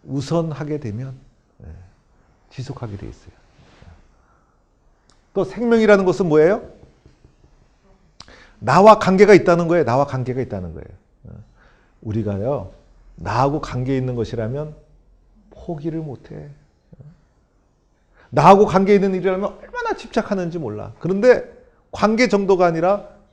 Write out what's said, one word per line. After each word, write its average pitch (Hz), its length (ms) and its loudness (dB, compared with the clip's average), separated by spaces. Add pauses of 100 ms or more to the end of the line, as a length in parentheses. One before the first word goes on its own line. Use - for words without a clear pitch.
우선하게 151 720 -6
되면, 131 380 -12 (460)
예, - 40 -20 (840)
지속하게 120 460 -14
돼 53 120 -14
있어요. - 240 -20 (2000)
또 196 100 -2
생명이라는 214 640 2
것은 180 240 0
뭐예요? 156 420 2 (1900)
나와 196 400 6
관계가 190 340 6
있다는 170 340 4
거예요. 170 160 2
나와 131 220 0
관계가 127 360 -8
있다는 92 320 -10
거예요. 80 140 -18 (1120)
우리가요, 104 680 -6 (440)
나하고 139 440 -2
관계 127 380 -6
있는 127 180 -6
것이라면 120 600 -8 (720)
포기를 160 500 -10
못해. 147 500 -16 (1800)
나하고 190 360 6
관계 190 300 2
있는 190 200 2
일이라면 185 440 -4
얼마나 466 360 -8
집착하는지 180 640 -6
몰라. 107 400 -10
그런데 196 440 2 (480)
관계 220 360 0
정도가 190 380 2
아니라 175 420 -2 (260)